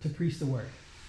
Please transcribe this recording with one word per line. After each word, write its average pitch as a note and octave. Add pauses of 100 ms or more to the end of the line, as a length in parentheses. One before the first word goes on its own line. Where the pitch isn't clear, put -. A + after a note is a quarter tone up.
to D#3
preach -
the D3
word. C3 (420)